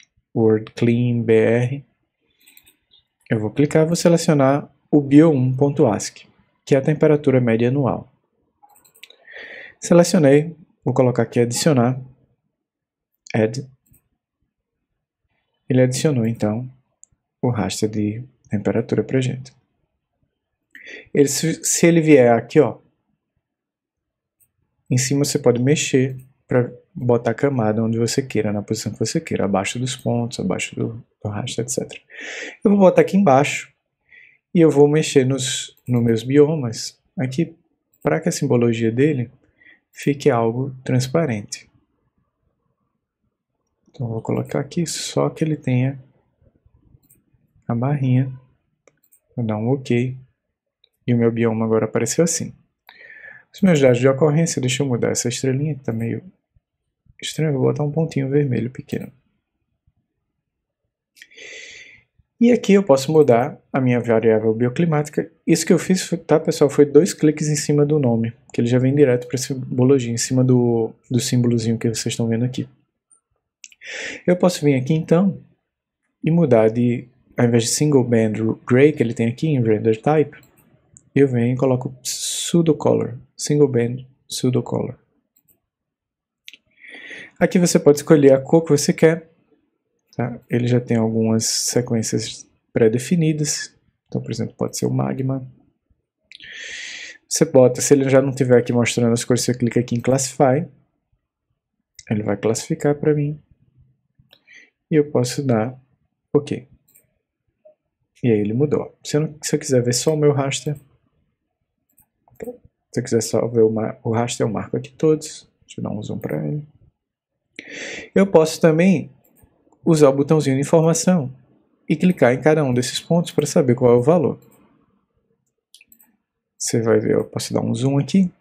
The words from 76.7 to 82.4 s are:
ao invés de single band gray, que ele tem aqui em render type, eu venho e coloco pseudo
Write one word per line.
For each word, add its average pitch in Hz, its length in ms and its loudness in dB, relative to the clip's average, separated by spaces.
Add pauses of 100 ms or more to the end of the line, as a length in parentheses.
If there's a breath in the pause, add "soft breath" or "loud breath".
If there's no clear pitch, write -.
ao 123 100 2
invés 117 180 2
de 113 60 -6
single 147 340 2
band 113 300 0 (340)
gray, 135 240 4
que 143 100 -2
ele 117 140 -2
tem 117 140 -2
aqui 127 180 -4
em 135 160 0
render 110 360 0
type, 147 380 0 (800)
eu 139 120 4
venho 123 280 -2
e - 20 -4
coloco 127 320 -2 (140)
pseudo - 720 -2